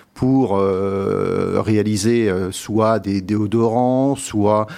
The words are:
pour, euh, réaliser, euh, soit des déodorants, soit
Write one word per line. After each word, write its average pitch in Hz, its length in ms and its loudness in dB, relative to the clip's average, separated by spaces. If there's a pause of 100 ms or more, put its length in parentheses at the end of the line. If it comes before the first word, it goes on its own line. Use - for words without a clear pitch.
(140)
pour, 127 440 2
euh, 98 1040 -2
réaliser, 107 640 0
euh, 92 220 -2
soit 110 480 0
des 98 220 -2
déodorants, 113 960 0
soit 107 500 0 (120)